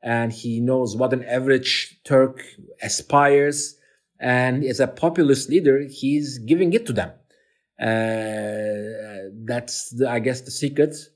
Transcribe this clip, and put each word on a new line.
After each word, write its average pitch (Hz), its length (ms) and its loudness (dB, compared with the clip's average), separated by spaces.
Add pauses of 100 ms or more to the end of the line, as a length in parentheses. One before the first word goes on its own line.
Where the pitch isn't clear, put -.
And 117 300 -2
he 117 280 -6
knows 123 360 0
what 123 160 2
an 127 120 -2
average 131 800 0
Turk 131 400 2 (380)
aspires. 143 920 2 (440)
And 127 440 2
as 127 140 -2
a 135 80 4
populist 156 640 2
leader, 143 400 4
he's 139 500 -4
giving 165 360 2
it 226 120 0
to - 60 -4
them. 101 180 -2 (720)
Uh, 107 1500 -4 (140)
that's, - 460 -8
the, 123 180 0
I 120 100 -2
guess, 123 240 -4
the - 80 -16
secret 147 460 0 (200)